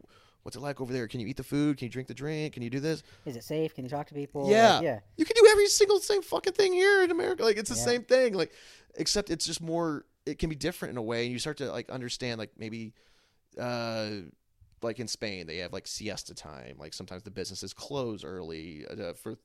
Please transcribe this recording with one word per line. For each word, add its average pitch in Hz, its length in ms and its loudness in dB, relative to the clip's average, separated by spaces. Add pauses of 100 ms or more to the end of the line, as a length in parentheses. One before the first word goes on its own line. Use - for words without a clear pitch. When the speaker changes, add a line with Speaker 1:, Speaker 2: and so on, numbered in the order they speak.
(420)
Speaker 1:
what's 117 160 -14
it - 20 -12
like 139 220 -6
over 123 100 -6
there? 123 160 -2
Can 123 120 -8
you 104 80 -6
eat 135 100 -8
the 131 60 -8
food? 143 340 0
Can 127 80 -8
you 110 60 -8
drink 127 160 -8
the 123 80 -10
drink? 151 400 -6
Can 120 80 -10
you 120 80 -6
do 135 80 -4
this?" 147 240 -4 (240)
Speaker 2:
Is 131 80 -8
it 113 80 -14
safe? 156 320 -4
Can 127 100 -10
you 123 60 -10
talk 147 160 -6
to 147 80 -16
people? 143 340 -4
Speaker 1:
Yeah. 214 260 8
Speaker 2:
Like, - 80 0
yeah. 123 160 0 (180)
Speaker 1:
You 320 80 2
can 453 140 0
do 440 120 12
every 403 160 6
single 403 320 6
same 403 240 0
fucking - 300 -4
thing 392 200 4
here 392 300 6
in 349 80 2
America. 339 320 -2
Like, 220 140 4
it's 214 120 -4
the 240 60 -2
Speaker 2:
Yeah. - 80 -2
Speaker 1:
same 240 180 2
thing. 254 320 4
Like, 165 180 0 (440)
except 202 340 0
it's 160 160 -2
just 165 160 -6
more, 165 460 -2 (180)
it 151 140 -6
can 165 100 0
be 156 60 -4
different 147 380 -6
in 123 40 -6
a 117 60 -4
way. 117 220 -2
And 123 60 -2
you 123 60 -4
start 147 200 -4
to, 123 140 -6
like, 113 200 -8
understand, 120 480 -6
like, 104 180 -10
maybe, 110 360 -10 (640)
uh, 117 500 -4 (720)
like, 117 180 -4
in 113 80 -6
Spain, 95 380 -6
they 80 120 -8
have, 87 160 -8
like, 92 120 -10
siesta - 480 -10
time. 67 460 -16
Like, 78 160 -14
sometimes 92 260 -12
the 101 80 -16
businesses 95 420 -10
close 123 520 -6
early, 82 640 -12
uh, 92 260 -10
for - 320 -12